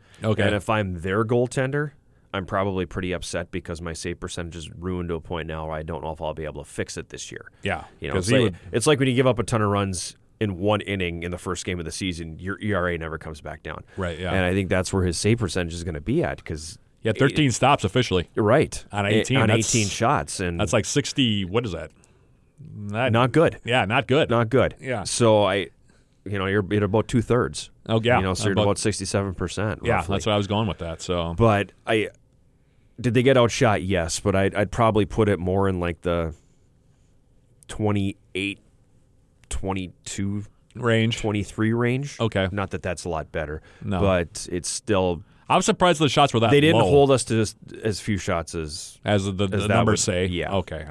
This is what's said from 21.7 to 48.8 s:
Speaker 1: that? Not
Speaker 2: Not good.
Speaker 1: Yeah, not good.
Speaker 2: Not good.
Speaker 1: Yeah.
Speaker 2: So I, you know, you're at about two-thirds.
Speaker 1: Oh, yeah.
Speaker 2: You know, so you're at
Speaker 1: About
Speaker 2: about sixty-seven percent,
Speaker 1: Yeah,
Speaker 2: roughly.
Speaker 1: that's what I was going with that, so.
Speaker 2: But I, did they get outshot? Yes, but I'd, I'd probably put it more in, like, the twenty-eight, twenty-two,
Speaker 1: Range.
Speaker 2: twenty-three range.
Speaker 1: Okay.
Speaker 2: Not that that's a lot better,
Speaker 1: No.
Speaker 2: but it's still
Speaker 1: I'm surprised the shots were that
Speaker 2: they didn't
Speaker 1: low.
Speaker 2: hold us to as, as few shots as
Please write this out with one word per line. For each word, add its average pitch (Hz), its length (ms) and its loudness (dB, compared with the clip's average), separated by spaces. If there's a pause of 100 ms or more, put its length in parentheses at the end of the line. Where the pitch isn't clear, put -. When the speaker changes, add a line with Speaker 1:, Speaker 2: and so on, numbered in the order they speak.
Speaker 1:
that? 80 220 -10 (840)
Not 107 380 -2
Speaker 2:
Not 120 200 4
good. 156 320 4
Speaker 1:
Yeah, 120 200 2
not 113 240 0
good. 139 220 2
Speaker 2:
Not 117 180 2
good. 110 320 2
Speaker 1:
Yeah. 120 240 -6
Speaker 2:
So 107 400 4
I, 95 240 0 (560)
you 101 140 -4
know, 95 80 -2
you're 98 180 2 (100)
at 104 80 4
about 104 240 2
two-thirds. 117 640 0 (160)
Speaker 1:
Oh, 113 160 2
yeah. 120 140 4
Speaker 2:
You 98 80 2
know, 92 100 0
so 95 100 -2
you're 101 80 2
at - 20 0
Speaker 1:
About 107 80 4
Speaker 2:
about 101 160 2
sixty-seven 98 560 -2
percent, 92 500 -4
Speaker 1:
Yeah, 113 120 2
Speaker 2:
roughly. 92 200 -2
Speaker 1:
that's 98 100 -4
what 110 60 2
I 104 60 2
was 101 80 0
going 107 200 0
with 95 120 -4
that, 82 240 -8
so. 85 340 -2
Speaker 2:
But 101 360 2 (140)
I, 107 220 0 (880)
did 117 140 0
they 127 100 4
get 131 140 6
outshot? 113 460 4
Yes, 87 380 0
but 98 140 2
I'd, 95 200 2
I'd 98 160 0
probably 110 340 4
put 107 240 2
it 98 100 2
more 92 300 0
in, 92 120 -2
like, 87 200 -4
the 85 340 -2 (1300)
twenty-eight, 101 920 -4 (920)
twenty-two, 98 960 -6 (300)
Speaker 1:
Range. 113 460 2
Speaker 2:
twenty-three 107 540 -2
range. 123 440 -2
Speaker 1:
Okay. 101 340 0
Speaker 2:
Not 101 180 -4
that 92 120 -8
that's 90 220 -6
a 90 60 -6
lot 78 220 -4
better, 78 280 -6 (240)
Speaker 1:
No. 98 160 0
Speaker 2:
but 92 500 0
it's 87 200 -4
still 92 520 0 (260)
Speaker 1:
I'm 165 140 4
surprised 180 380 2
the 156 80 4
shots 143 260 4
were 113 60 4
that 113 100 4
Speaker 2:
they 143 100 6
didn't 147 200 6
Speaker 1:
low. 98 100 4
Speaker 2:
hold 139 220 8
us 123 140 4
to 110 140 0
as, 104 140 -2 (300)
as 104 160 -2
few 104 180 0
shots 85 380 -4
as 78 480 -10